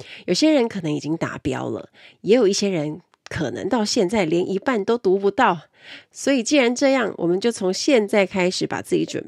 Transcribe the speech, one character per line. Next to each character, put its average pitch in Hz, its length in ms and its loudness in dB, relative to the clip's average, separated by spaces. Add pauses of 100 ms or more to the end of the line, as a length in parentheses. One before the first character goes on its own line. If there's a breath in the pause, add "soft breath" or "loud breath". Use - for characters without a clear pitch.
(260 loud breath)
有 175 80 -2
些 285 160 2
人 269 180 4
可 202 140 -8
能 160 100 -2
已 147 80 -2
经 147 160 -4
达 151 220 -6
标 127 320 -6
了， 110 200 -10 (320 loud breath)
也 180 140 4
有 247 120 4
一 196 60 2
些 202 140 -2
人 160 320 -4 (300)
可 143 220 -4
能 113 180 -6
到 226 160 0
现 208 240 0
在 208 160 0
连 170 240 0
一 190 80 -2
半 226 260 -2
都 233 140 0
读 196 220 2
不 202 100 2
到。 196 320 2 (500 loud breath)
所 - 220 -2
以 262 80 0
既 285 160 2
然 247 160 4
这 269 200 2
样， 240 240 0
我 - 100 -2
们 180 120 2
就 233 120 0
从 185 200 -2
现 214 360 2
在 202 180 2
开 180 240 0
始 185 160 -4
把 - 160 -6
自 - 140 -4
己 160 100 0
准 - 220 -8